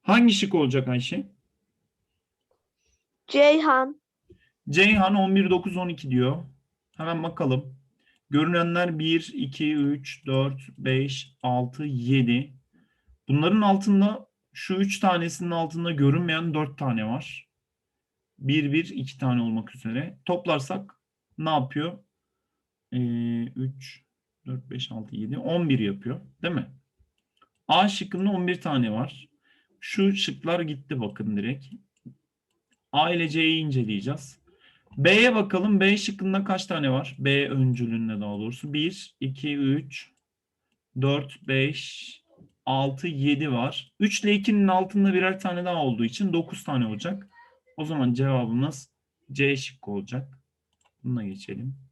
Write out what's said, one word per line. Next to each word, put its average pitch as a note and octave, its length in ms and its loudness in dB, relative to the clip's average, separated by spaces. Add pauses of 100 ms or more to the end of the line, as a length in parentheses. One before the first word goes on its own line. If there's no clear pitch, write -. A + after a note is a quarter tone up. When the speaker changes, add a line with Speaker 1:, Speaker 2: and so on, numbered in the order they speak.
Speaker 1:
Hangi A#3 320 6
şık G3 220 0
olacak C3+ 320 2
Ayşe? B2+ 440 -4 (2000)
Speaker 2:
Ceyhan. D4 720 4 (680)
Speaker 1:
Ceyhan G3 460 4
on F#3+ 200 4
bir, F#3+ 140 4
dokuz, F3+ 280 0
on F3+ 120 -4
iki D3+ 220 -8
diyor. B2+ 340 2 (520)
Hemen D#3+ 260 -6
bakalım. C#3+ 560 -4 (500)
Görünenler E3+ 720 0
bir, D#3+ 340 0
iki, D3 420 -4
üç, C#3+ 500 -4
dört, C3+ 360 -2 (160)
beş, C3+ 680 -4
altı, B2+ 400 -2
yedi. C3 680 0 (760)
Bunların E3+ 340 4
altında, G3+ 680 2 (240)
şu - 200 -6
üç G3 260 0
tanesinin F3 520 0
altında E3 400 -4
görünmeyen D#3+ 640 2
dört D3+ 240 -4
tane A#2 280 -2
var. - 440 -8 (920)
Bir, C#3+ 340 0
bir, E3 160 0
iki - 280 -10
tane B2 240 0
olmak A2 340 -4
üzere. C3 500 -8
Toplarsak F3 720 -4 (380)
ne D#3 120 -4
yapıyor? D3+ 500 -2 (920)
Ee, A#2 520 -2
üç, C3 600 -10 (420)
dört, C3 240 -10
beş, B2 220 -10
altı, A2 240 -12
yedi, A2 220 -6
on E3 320 -2
bir B2+ 100 4
yapıyor. G#2+ 420 -4 (200)
Değil F3 120 -4
mi? - 160 -6 (1000)
A F3+ 200 4
şıkkında G3 420 -2
on F3+ 180 0
bir F3+ 140 -2
tane B2+ 300 0
var. A#2+ 380 -6 (500)
Şu G3 360 2
şıklar E3 440 -2
gitti D3+ 420 -6
bakın G#2 360 -4
direkt. A#2+ 280 -6 (1300)
A D#3+ 220 2
ile E3+ 160 0
C'yi D#3+ 320 2
inceleyeceğiz. B2+ 800 -4 (580)
B'ye G#3+ 380 6
bakalım. G3+ 440 2
B G3 180 6
şıkkında G3 460 -2
kaç F#3+ 220 -2
tane D3 260 0
var? C3+ 280 -2
B C#3 300 2
öncülünde A#2 720 0
daha G#2 160 -6
doğrusu. B2 360 -8
Bir, D#3+ 460 -4
iki, C#3 380 -4
üç, C#3 540 -2 (880)
dört, C#3 460 -2
beş, C3+ 680 -4 (520)
altı, C3+ 420 -2
yedi C#3+ 440 0
var. B2 480 -4
Üç G3+ 240 0
ile G#3 100 4
ikinin G3+ 340 2
altında F#3 460 2
birer F#3 260 2
tane F3 260 -4
daha F3 180 0
olduğu A#2 220 0
için F3 280 -2
dokuz E3+ 300 -4
tane C3 220 -2
olacak. D#3+ 440 -8 (480)
O D3+ 80 -6
zaman C#3 280 0
cevabımız C3 760 -2 (420)
C C#3 240 0
şıkkı - 360 -12
olacak. A2+ 480 -8 (640)
Buna B2 200 -4
geçelim. G#2 520 -10 (160)